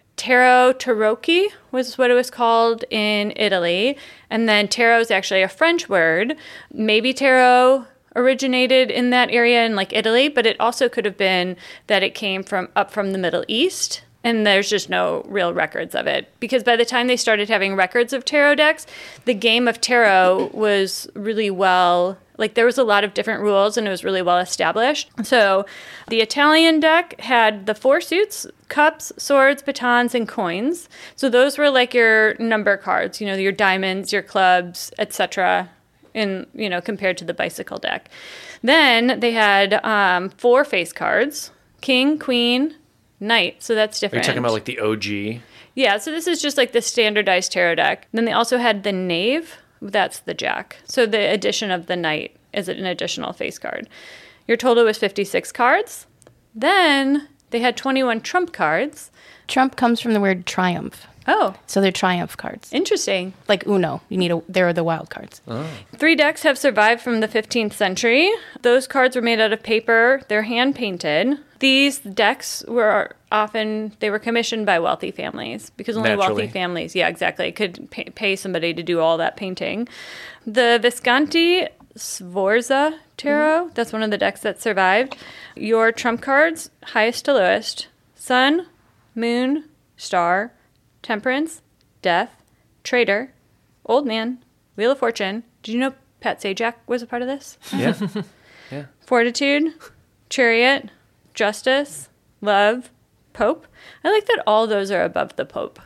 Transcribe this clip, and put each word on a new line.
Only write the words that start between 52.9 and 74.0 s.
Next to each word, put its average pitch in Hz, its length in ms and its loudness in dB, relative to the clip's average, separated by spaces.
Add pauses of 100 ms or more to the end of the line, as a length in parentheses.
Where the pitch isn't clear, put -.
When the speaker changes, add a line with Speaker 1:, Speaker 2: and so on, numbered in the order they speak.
Speaker 1:
face - 280 -8
card. - 280 -10 (600)
Your 233 100 2
total 240 260 4
was 214 140 2
fifty-six - 560 -4
cards. 302 520 0 (480)
Then 285 760 2 (220)
they 233 80 -4
had 240 180 0
twenty-one 262 440 -2
trump 359 300 -2
cards. 180 580 -2 (380)
Speaker 3:
Trump 262 300 0
comes 233 240 2
from 233 120 0
the 208 60 2
word 190 260 0
triumph. - 640 -4 (200)
Speaker 1:
Oh. 254 260 2 (140)
Speaker 3:
So - 120 0
they're 196 120 4
triumph 180 460 -2
cards. - 360 -12
Speaker 1:
Interesting. 196 600 -2 (140)
Speaker 3:
Like 196 200 0
Uno. 185 420 0
You 185 80 -4
need 175 140 0
a, 170 180 -2
they're 180 240 2
the 170 100 -2
wild 165 280 -6
cards. - 360 -16
Speaker 2:
Oh. 127 220 -8 (260)
Speaker 1:
Three 320 200 2
decks 302 280 0
have 277 140 2
survived 233 440 2
from 233 200 -2
the 220 80 0
fifteenth 214 460 -2
century. 233 540 2 (340)
Those 247 240 4
cards 254 280 2
were 247 60 0
made 226 180 0
out 220 140 2
of 220 100 -6
paper. 226 640 2
They're 214 160 0
hand 247 320 0
painted. 208 600 -2 (220)
These 269 400 2
decks - 720 -2
were 214 460 0 (180)
often, 214 640 -4
they 214 100 -2